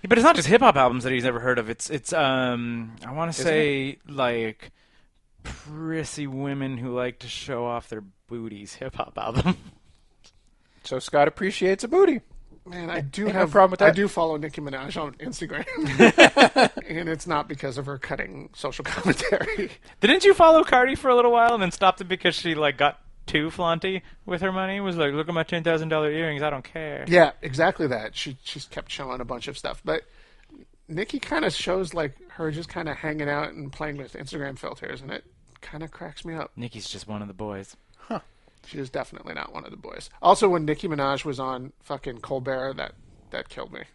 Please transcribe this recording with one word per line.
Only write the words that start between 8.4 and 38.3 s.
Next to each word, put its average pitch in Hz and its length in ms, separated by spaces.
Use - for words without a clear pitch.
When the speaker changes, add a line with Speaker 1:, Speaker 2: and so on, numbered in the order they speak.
Speaker 1:
hip-hop - 440
album. 117 440
<laughs> - 40
Speaker 2:
So 131 160
Scott 147 260
appreciates 190 560
a 240 60
booty. 339 320
Speaker 3:
Man, 175 240
I 170 60
Speaker 2:
Yeah, 147 140
Speaker 3:
do 196 160
Speaker 2:
ain't 190 80
no 185 60
Speaker 3:
have, 165 120
Speaker 2:
problem 190 200
with 185 100
Speaker 3:
I 202 40
Speaker 2:
that. - 100
Speaker 3:
do 202 120
follow 160 280
Nicki 147 240
Minaj 139 400
on 143 140
Instagram. - 500
Speaker 2:
<laughs> - 120
Speaker 3:
And 165 200
it's 160 180
not 147 220
because 139 300
of 135 80
her 139 120
cutting 147 560
social 143 300
commentary. - 880
Speaker 1:
Didn't 320 240
you 392 100
follow 320 280
Cardi 254 320
for - 160
a 247 60
little 240 160
while 233 220
and 208 80
then 180 100
stopped 190 280
it 190 40
because 180 320
she, 165 180
like, 147 240
got 143 220
too 156 240
flaunty 175 520
with 180 160
her 190 120
money? 190 280
Was 190 160
like, 143 160
"Look 151 160
at 175 60
my 160 80
ten 165 220
thousand 160 240
dollar 156 240
earrings, 156 300
I 151 80
don't 135 140
care." 151 440
Speaker 3:
Yeah, 165 240
exactly 156 460
that. 110 280
She, 131 280
she's - 220
kept - 240
showing 127 300
a 123 40
bunch 120 240
of 135 100
stuff. 131 260
But 160 180
Nicki 196 300
kinda 294 320
shows, 180 420
like, 156 220
her 160 200
just 165 160
kinda 160 260
hanging 151 340
out 147 240
and 143 200
playing 151 240
with 135 160
Instagram 139 440
filters, - 460
and 139 80
it - 140
kinda 151 280
cracks - 360
me 165 100
up. 151 220
Speaker 1:
Nicki's 117 320
just 101 200
one 104 140
of 104 60
the 95 60
boys. 98 420
Speaker 2:
Huh. - 220